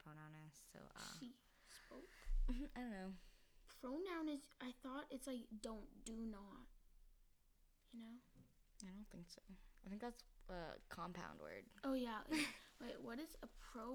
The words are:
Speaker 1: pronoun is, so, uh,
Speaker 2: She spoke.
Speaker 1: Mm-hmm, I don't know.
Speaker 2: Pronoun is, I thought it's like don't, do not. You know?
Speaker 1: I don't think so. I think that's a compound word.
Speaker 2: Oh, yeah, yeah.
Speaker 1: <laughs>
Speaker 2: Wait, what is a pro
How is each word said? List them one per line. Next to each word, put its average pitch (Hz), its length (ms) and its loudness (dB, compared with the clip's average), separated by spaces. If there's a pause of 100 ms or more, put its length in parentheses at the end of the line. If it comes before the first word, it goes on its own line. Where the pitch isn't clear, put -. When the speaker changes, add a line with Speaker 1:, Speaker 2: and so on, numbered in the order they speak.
Speaker 1:
pronoun 156 320 -10 (120)
is, 151 80 -12 (180)
so, - 60 -10 (180)
uh, - 240 -4
Speaker 2:
She 240 100 -4 (380)
spoke. - 420 -10 (400)
Speaker 1:
Mm-hmm, 247 140 8 (120)
I 240 40 0
don't 247 100 2
know. 190 220 0 (680)
Speaker 2:
Pronoun 320 480 4
is, 285 120 4 (200)
I 247 120 -2 (100)
thought 269 280 0
it's 254 180 -2
like 247 180 0 (160)
don't, 220 240 0 (180)
do 226 100 -2 (140)
not. 202 380 -6 (1300)
You 233 80 -6
know? 226 160 -8 (680)
Speaker 1:
I 185 80 -4
don't 208 220 -6
think 175 160 -8
so. - 120 -12 (460)
I - 20 -6
think 208 120 0
that's 240 240 -2 (260)
a 175 240 0 (180)
compound 170 480 -2
word. 80 240 -4 (200)
Speaker 2:
Oh, 269 100 8
yeah, 233 240 6 (140)
yeah. 311 60 10 (240)
Speaker 1:
<laughs> - 200 -14
Speaker 2:
Wait, 240 180 0
what 240 200 0
is 320 80 -2 (160)
a - 20 -2 (260)
pro 240 220 0